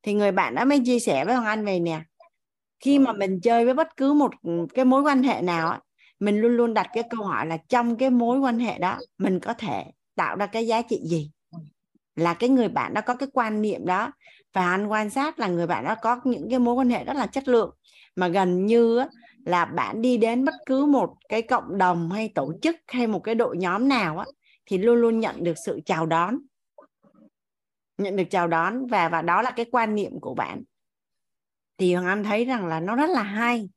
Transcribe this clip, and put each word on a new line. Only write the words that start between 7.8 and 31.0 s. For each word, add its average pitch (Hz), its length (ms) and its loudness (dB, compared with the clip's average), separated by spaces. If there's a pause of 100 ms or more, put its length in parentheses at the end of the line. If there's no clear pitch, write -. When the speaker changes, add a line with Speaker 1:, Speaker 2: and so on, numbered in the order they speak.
Speaker 1:
cái 262 120 2
mối 240 300 2
quan 240 200 0
hệ 226 200 -4
đó 180 180 -2 (200)
mình 185 220 0
có 233 140 -6
thể 135 320 -6 (300)
tạo 160 200 -2
ra 202 100 -2
cái 226 220 -4
giá 226 140 0
trị - 220 -4
gì? 156 280 -4 (840)
Là 170 180 0
cái 233 160 0
người 247 200 4
bạn 120 240 -4
đó 214 80 0
có 247 140 -2
cái 277 180 -8
quan 220 280 -2
niệm 202 240 -4
đó. 196 260 -2 (420)
Và 180 180 2
anh 202 160 0
quan 214 220 -2
sát 285 300 -4
là 214 80 -2
người 170 200 0
bạn 127 160 -2
đó 196 180 -2
có 240 220 -2
những 220 260 -2
cái 254 100 0
mối 240 160 2
quan 254 140 2
hệ 190 140 -2
rất - 120 -6
là 233 120 -2
chất 269 200 -6
lượng. 233 280 2 (400)
Mà 185 120 0
gần 180 380 2
như 233 320 4
á, 262 100 0 (380)
là 175 200 2
bạn 127 360 -6
đi 247 160 2
đến 233 280 0
bất 311 80 0 (120)
cứ 269 200 0
một 262 300 2 (140)
cái 226 120 -2
cộng 226 360 -2
đồng 170 340 2
hay 220 240 -4
tổ 147 260 -2
chức 330 140 0 (120)
hay 247 200 -2
một 202 120 -2
cái 226 160 -2
đội 220 220 0
nhóm 190 300 0
nào 196 300 0
á, 196 80 -8 (400)
thì 190 120 -2
luôn 233 180 4
luôn 233 240 4
nhận 190 240 -4
được 170 100 0 (120)
sự - 200 -4
chào 165 200 2
đón. 170 320 0 (1600)
Nhận 196 180 -4
được 190 140 0
chào 175 180 0
đón 185 400 -2
và, 185 220 2
và 165 120 -2
đó 170 200 2
là 247 100 -2
cái 233 200 -6
quan 226 240 0
niệm 202 240 -4
của - 160 -10
bạn. - 280 -6 (1120)